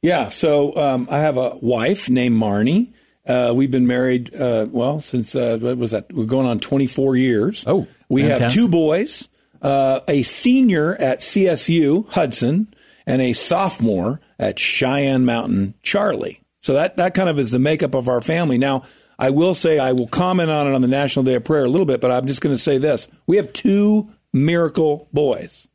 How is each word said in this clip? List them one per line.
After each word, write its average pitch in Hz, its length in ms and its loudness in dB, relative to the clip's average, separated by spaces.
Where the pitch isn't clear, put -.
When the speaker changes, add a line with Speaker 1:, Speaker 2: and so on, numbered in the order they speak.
Speaker 1:
Yeah. 165 260 0
So, 147 480 0
um, 131 340 -2
I 143 100 -2
have 151 180 0
a 127 240 -4
wife 123 480 0
named 123 280 2
Marnie. 113 500 0
Uh, 123 300 0
we've 135 140 0
been 127 160 2
married, 123 480 0
uh, 113 360 -2
well, 135 300 -2
since, - 340 -6
uh, 120 240 -2
what 123 200 -4
was 117 140 -4
that? 101 200 -6
We're 117 140 -4
going 131 200 0
on 117 140 -2
twenty-four 135 560 0
years. 127 500 0
Speaker 2:
Oh, 190 200 0
Speaker 1:
We 131 140 2
Speaker 2:
fantastic. 120 180 2
Speaker 1:
have 120 100 2
two 226 160 4
boys. 170 640 0
Uh, 135 460 2
a 143 160 0
senior 202 760 2
at 131 200 -2
C 190 280 2
S 160 200 -2
U, 165 420 2
Hudson, 156 640 -2
and 131 160 -2
a 127 120 0
sophomore 117 880 -2
at 104 180 -4
Cheyenne 135 680 0
Mountain, 98 580 -2
Charlie. - 600 -4
So 135 120 0
that, 160 240 0
that 180 140 0
kind 185 160 0
of 147 120 0
is 117 100 -2
the 123 80 0
makeup 143 380 0
of 123 120 -2
our 123 120 2
family. 160 360 0
Now, 135 280 0
I 131 120 0
will 165 260 2
say, 156 240 2
I 131 100 0
will 127 160 0
comment 175 420 0
on 147 200 0
it 135 80 0
on 127 40 2
the 127 60 2
National 135 380 0
Day 131 100 2
of 120 80 -2
Prayer 151 220 0
a 120 40 0
little 170 180 2
bit, 127 140 0
but 127 120 0
I'm 127 160 -2
just 135 120 -4
gonna 139 160 0
say 139 220 0
this. 135 300 -2
We 175 100 2
have 202 160 -2
two 208 560 2
miracle 156 800 0
boys 127 640 -2